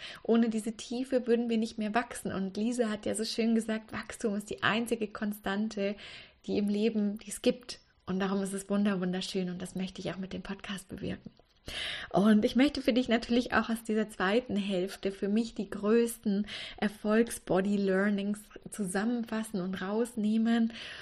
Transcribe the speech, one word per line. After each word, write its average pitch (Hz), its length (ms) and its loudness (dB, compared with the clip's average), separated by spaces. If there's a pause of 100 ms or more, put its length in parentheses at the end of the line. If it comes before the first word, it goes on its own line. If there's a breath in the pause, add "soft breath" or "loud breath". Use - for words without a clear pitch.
(240 loud breath)
Ohne 233 240 4
diese 220 240 -2
Tiefe 240 540 -2
würden 233 220 2
wir 233 80 0
nicht 226 220 -2
mehr 214 160 -4
wachsen. - 380 -2
Und 190 240 -4
Lisa 233 320 0
hat 208 180 -6
ja 208 80 0
so 220 100 -2
schön 226 300 0
gesagt, 220 380 -2
Wachstum 214 420 -4
ist 208 160 -6
die - 140 -4
einzige 226 420 0
Konstante, 208 880 -2 (520 loud breath)
die 196 120 0
im 208 100 2
Leben, 208 500 2
die - 120 -16
es - 120 -10
gibt. - 360 0 (280)
Und 185 120 -2
darum 196 240 0
ist 196 100 -4
es 196 160 -8
wunder-, 202 320 2
wunderschön. 185 500 -2
Und 180 120 -8
das - 140 -10
möchte 185 240 -6
ich 190 100 -6
auch 180 80 -8
mit 190 140 -8
dem 190 100 -8
Podcast 196 460 -12
bewirken. 185 420 -10 (800 loud breath)
Und 214 340 8
ich 247 120 2
möchte 277 260 4
für 247 100 4
dich 247 160 4
natürlich 240 440 2
auch 226 180 2
aus 226 140 -2
dieser 214 240 0
zweiten 208 480 0
Hälfte 196 560 -2
für 196 160 -4
mich 226 260 0
die 190 160 -6
größten 214 760 2 (300 loud breath)
Erfolgs-Body-Learnings 202 1600 2 (300)
zusammenfassen 220 880 -2
und 190 200 -4
rausnehmen. 226 920 2 (300 loud breath)